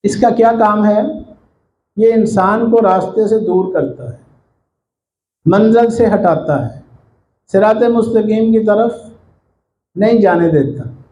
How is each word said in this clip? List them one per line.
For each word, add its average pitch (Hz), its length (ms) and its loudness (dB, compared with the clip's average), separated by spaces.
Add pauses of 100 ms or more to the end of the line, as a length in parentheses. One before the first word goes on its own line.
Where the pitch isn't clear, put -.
اس 208 180 -2
کا 240 80 2
کیا 226 300 2
کام 208 260 0
ہے؟ 208 160 2 (920)
یہ 226 180 2
انسان 214 580 0
کو 226 100 2
راستے 190 460 0
سے 220 120 0
دور 185 340 -2
کرتا 131 400 -6
ہے، - 40 -20 (1300)
منزل 220 440 2
سے 226 180 0
ہٹاتا 160 680 -2
ہے، - 60 -20 (720)
صراط 214 320 2
مستقیم 226 680 0
کی 214 140 0
طرف 214 260 0 (1040)
نہیں 214 260 2
جانے 170 280 2
دیتا۔ 143 340 -2 (280)